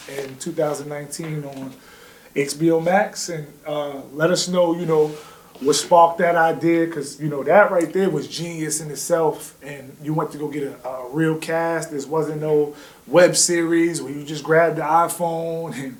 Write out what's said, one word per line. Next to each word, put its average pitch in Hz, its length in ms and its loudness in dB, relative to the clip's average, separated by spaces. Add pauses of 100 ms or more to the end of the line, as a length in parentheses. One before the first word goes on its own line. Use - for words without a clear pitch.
in 135 280 -10
two 170 160 -10
thousand 147 360 -2
nineteen 147 540 -8
on 135 300 -12 (600)
H 143 220 -2
B 165 140 4
O 165 80 4
Max. 190 500 2
And, 156 160 -8 (220)
uh, 143 340 -6 (120)
let 156 180 2
us 175 160 0
know, 180 280 2
you 175 100 -6
know, 156 240 4 (520)
what 139 140 4
sparked 170 420 4
that 170 180 2
idea, 165 520 2
'cause, 147 340 -8
you 151 80 -2
know, 143 140 -4
that 185 280 6
right 170 220 0
there 190 160 2
was 143 180 -4
genius 156 540 -6
in 151 100 -10
itself. 156 720 -2
And 135 400 -14
you 151 100 -2
went 156 180 -2
to 147 60 -12
go 151 120 -6
get 139 140 -6
a, - 260 -10
a 127 240 -10
real 160 240 0
cast. 165 540 -4
This 139 140 -6
wasn't 151 360 -2
no 151 340 0 (320)
web 156 300 6
series 170 640 2
where 131 100 -8
you 147 120 -8
just 151 200 -10
grabbed 160 340 4
the 160 40 -4
iPhone 165 1000 0
and 131 180 -10